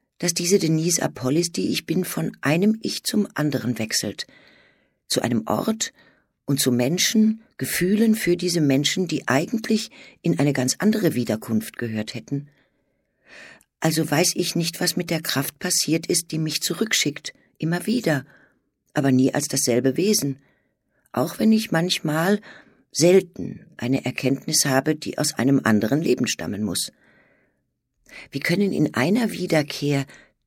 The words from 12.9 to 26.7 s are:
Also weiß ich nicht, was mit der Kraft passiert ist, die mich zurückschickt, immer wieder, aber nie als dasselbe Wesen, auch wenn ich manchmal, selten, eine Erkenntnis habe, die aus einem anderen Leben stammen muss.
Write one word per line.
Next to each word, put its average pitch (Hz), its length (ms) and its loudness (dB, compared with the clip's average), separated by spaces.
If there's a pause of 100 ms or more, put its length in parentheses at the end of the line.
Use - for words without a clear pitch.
Also 160 300 0
weiß 165 260 2
ich - 200 -2
nicht, 170 260 -2
was 180 140 -2
mit 175 160 -4
der 160 100 -2
Kraft - 380 -4
passiert 165 480 -2
ist, 165 240 -2
die 156 80 -2
mich 156 220 -4
zurückschickt, - 720 -4 (260)
immer 170 260 -2
wieder, 175 400 0 (680)
aber 139 180 2
nie 131 220 4
als 139 140 -2
dasselbe 131 500 0
Wesen, 165 420 0 (720)
auch 156 260 -2
wenn 220 140 4
ich 220 200 2
manchmal, 170 720 0 (500)
selten, 175 720 2 (120)
eine 127 280 0
Erkenntnis 143 600 -2
habe, 139 300 2
die - 240 -10
aus 143 140 -2
einem 131 300 2
anderen 110 380 2
Leben 123 260 0
stammen 98 360 -6
muss. 90 280 -4 (1400)